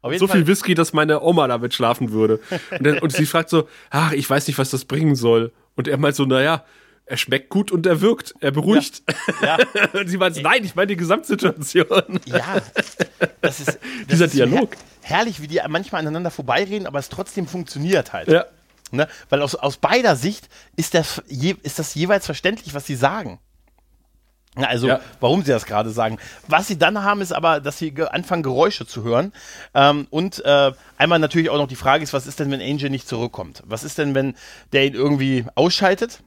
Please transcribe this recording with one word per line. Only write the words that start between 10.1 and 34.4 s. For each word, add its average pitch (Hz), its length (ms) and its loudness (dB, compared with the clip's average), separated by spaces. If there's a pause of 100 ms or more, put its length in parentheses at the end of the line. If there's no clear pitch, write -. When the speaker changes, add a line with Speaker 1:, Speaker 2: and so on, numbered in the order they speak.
Speaker 2:
meint, 175 240 0
"Nein, 208 240 2
ich 175 100 -10
meine 190 120 0
die 196 100 -4
Gesamtsituation." 185 1300 0
Speaker 1:
Ja, 185 360 -2 (800)
das - 200 -2
ist, 131 60 -4
das - 120 -4 (300)
Speaker 2:
Dieser 170 160 6
Speaker 1:
ist 156 80 -2
so 139 60 2
her-, 123 80 6
Speaker 2:
Dialog. - 280 2 (260)
Speaker 1:
herrlich, 180 400 -2
wie 151 60 -12
die 160 120 -2 (100)
manchmal 175 320 -4
aneinander 160 300 -4
vorbeireden, 180 560 -4
aber 139 120 -6
es 135 100 -10
trotzdem 185 380 -8
funktioniert 170 680 -2
halt. 82 160 -8
Speaker 2:
Ja. 165 160 6 (460)
Speaker 1:
Ne? 143 160 0 (220)
Weil 139 120 4
aus, 143 140 -2
aus 139 220 -2
beider 208 400 4
Sicht 170 300 -6 (280)
ist - 180 -4
das - 340 0
je-, 143 360 -2
ist 147 160 -10
das 156 160 -8
jeweils 185 300 0
verständlich, 175 480 -6
was 143 120 -10
sie 143 100 -6
sagen. 139 440 -2 (1160)
Na, 127 120 -2
also, 120 200 0
Speaker 2:
Ja. 131 120 2 (200)
Speaker 1:
warum 156 240 2
sie 139 80 0
das 113 140 0
gerade 110 260 -2
sagen. 110 260 -2 (300)
Was 220 200 2
sie 175 120 -4
dann 196 240 2
haben, 202 180 0
ist 180 100 -6
aber, 160 280 2
dass 139 180 -8
sie 160 140 -6
ge-, 151 160 -4
anfangen, 175 340 -4
Geräusche 139 460 0
zu 110 160 -12
hören. 123 280 0 (440)
Ähm, 143 340 4
und, 175 340 -4
äh, 139 280 4 (260)
einmal 165 220 4
natürlich 156 320 0
auch 147 60 0
noch 143 100 0
die 127 80 -12
Frage 143 280 2
ist, 143 100 -10
was 131 120 -4
ist 135 140 -14
denn, 143 100 -2
wenn 135 120 -4
Angel 139 280 -4
nicht 135 180 -6
zurückkommt? 110 600 -8
Was 110 160 -8
ist 151 160 -10
denn, 143 160 0
wenn 135 200 0 (380)